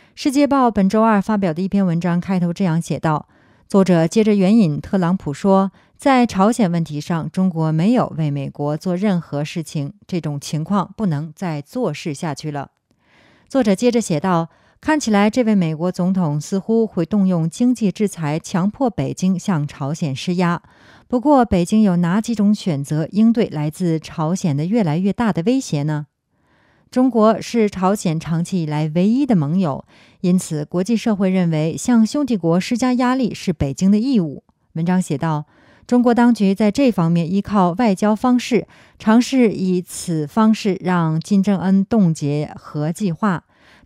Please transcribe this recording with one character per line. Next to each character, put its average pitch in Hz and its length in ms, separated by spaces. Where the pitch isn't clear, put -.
世 302 160
界 285 160
报 254 240
本 190 160
周 220 140
二 220 200
发 220 140
表 190 180
的 170 80
一 196 60
篇 196 180
文 170 140
章 175 220
开 185 180
头 175 140
这 196 100
样 170 180
写 156 160
道： 151 300
“作 196 160
者 170 240
接 220 160
着 214 100
援 202 220
引 156 240
特 - 180
朗 180 200
普 147 160
说， 190 400
在 254 280
朝 190 240
鲜 214 220
问 170 100
题 147 200
上， 156 300
中 185 180
国 160 240
没 170 180
有 226 260
为 156 140
美 139 180
国 147 280
做 180 180
任 185 240
何 147 240
事 165 180
情， 143 300
这 175 140
种 147 180
情 156 240
况 190 320
不 220 100
能 156 300
再 156 260
坐 220 320
视 147 200
下 147 200
去 151 160
了。” 143 220
作 269 120
者 208 140
接 240 160
着 233 80
写 160 220
道， 165 260
看 311 180
起 233 140
来 208 180
这 254 140
位 220 100
美 165 220
国 175 160
总 185 220
统 156 260
似 190 180
乎 226 300
会 170 180
动 196 220
用 165 220
经 247 260
济 202 160
制 208 160
裁， 156 320
强 190 320
迫 262 180
北 135 240
京 185 240
向 156 300
朝 143 260
鲜 156 220
施 180 200
压。 175 260
不 247 160
过， 269 240
北 180 180
京 220 200
有 180 140
哪 175 220
几 233 140
种 208 220
选 143 280
择 156 280
应 220 200
对 220 140
来 151 240
自 160 300
朝 156 340
鲜 160 240
的 151 80
越 214 180
来 156 140
越 185 160
大 226 180
的 170 120
威 254 160
胁 147 240
呢？ 151 240
中 254 180
国 220 320
是 214 300
朝 185 240
鲜 160 260
长 165 240
期 175 200
以 - 20
来 151 300
唯 180 120
一 254 160
的 247 120
盟 156 240
友， 139 260
因 180 180
此 151 260
国 180 180
际 226 140
社 214 180
会 190 140
认 185 220
为 156 260
向 233 260
兄 294 220
弟 240 100
国 170 240
施 240 160
加 254 180
压 247 200
力 262 180
是 - 220
北 139 180
京 190 200
的 208 80
义 247 200
务。 151 240
文 160 100
章 185 160
写 165 160
道， 151 300
中 247 160
国 240 140
当 240 180
局 196 220
在 208 160
这 269 200
方 170 200
面 170 200
依 196 80
靠 190 340
外 214 200
交 208 220
方 247 240
式， 220 280
尝 220 240
试 240 300
以 180 320
此 156 420
方 220 260
式 202 300
让 165 380
金 196 240
正 196 160
恩 190 260
冻 196 260
结 147 440
核 151 360
计 180 200
划， 175 320